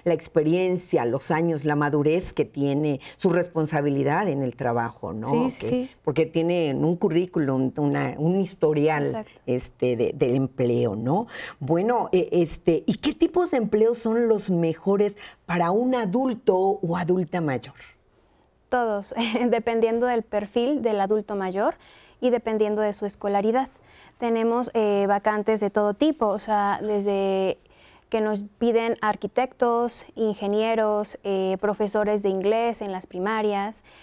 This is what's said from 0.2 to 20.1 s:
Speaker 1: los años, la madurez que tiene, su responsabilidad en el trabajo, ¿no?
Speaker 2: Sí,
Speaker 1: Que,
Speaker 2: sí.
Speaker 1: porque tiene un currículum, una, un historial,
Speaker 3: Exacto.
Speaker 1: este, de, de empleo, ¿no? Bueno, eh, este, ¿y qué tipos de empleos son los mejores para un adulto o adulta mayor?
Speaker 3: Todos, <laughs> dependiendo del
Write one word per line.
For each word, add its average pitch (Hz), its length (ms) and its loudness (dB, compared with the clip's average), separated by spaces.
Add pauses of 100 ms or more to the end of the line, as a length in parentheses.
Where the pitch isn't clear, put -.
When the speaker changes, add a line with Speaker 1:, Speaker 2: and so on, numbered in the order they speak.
Speaker 1:
los 120 260 -2
años, 160 360 0
la 147 100 2
madurez 147 560 2
que 143 140 0
tiene, 143 560 0 (160)
su 185 140 2
responsabilidad 156 960 0
en 139 140 -2
el 123 120 -4
trabajo, 117 560 -2
¿no? 214 380 0
Speaker 2:
Sí, - 100 -8
Speaker 1:
Que, 208 100 -4
Speaker 2:
sí. 254 220 -2 (140)
Speaker 1:
porque 156 200 0
tiene 165 480 0
un 151 220 0
currículum, 160 800 0
una, 143 420 -2
un 175 220 0
historial, 151 680 0
Speaker 3:
Exacto. - 240 -6 (140)
Speaker 1:
este, 123 520 -2
de, 117 180 0
de 135 220 2
empleo, 120 580 0
¿no? 139 320 -2 (320)
Bueno, 185 540 0
eh, 180 180 2
este, 165 540 2
¿y 226 80 2
qué - 200 -2
tipos 339 380 0
de 285 60 2
empleos 226 400 2
son 226 320 0
los 208 200 0
mejores 196 680 0 (280)
para 175 260 0
un 247 240 2
adulto 226 600 0
o 190 380 0
adulta 180 460 0
mayor? 131 340 -4 (920)
Speaker 3:
Todos, 220 460 -2
<laughs> 233 340 0
dependiendo 233 580 0
del 233 160 0